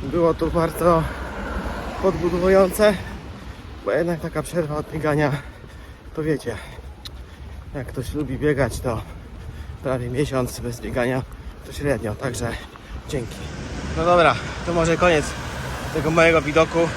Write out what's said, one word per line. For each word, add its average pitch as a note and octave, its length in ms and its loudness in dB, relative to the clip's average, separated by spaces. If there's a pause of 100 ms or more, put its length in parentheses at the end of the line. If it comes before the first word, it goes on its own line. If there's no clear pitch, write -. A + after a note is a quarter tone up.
Było E3 300 4
to D#3+ 140 0
bardzo D#3+ 560 4 (960)
podbudowujące, F#3 920 4 (920)
bo G2 60 0
jednak E3 280 0
taka D#3 240 -4
przerwa D3+ 340 -2
od D3+ 140 -6
biegania, D3+ 400 2 (840)
to D#3 80 -4
wiecie, C3 320 0 (1200)
jak C3+ 120 -8
ktoś - 260 -6
lubi C3+ 240 -4
biegać, C#3 420 2
to A2+ 220 -2 (840)
prawie B2 260 -2
miesiąc B2+ 500 -2
bez A#2+ 220 -6
biegania B2+ 400 0 (440)
to - 80 -12
średnio, A#2 420 -2
także A#2 360 -4 (580)
dzięki. A#2+ 260 -4 (600)
No D#3+ 80 2
dobra, E3+ 300 8 (300)
to F3 80 -2
może E3 240 4
koniec D#3+ 280 6 (680)
tego D#3+ 180 0
mojego E3 300 8
widoku. D#3+ 380 4 (180)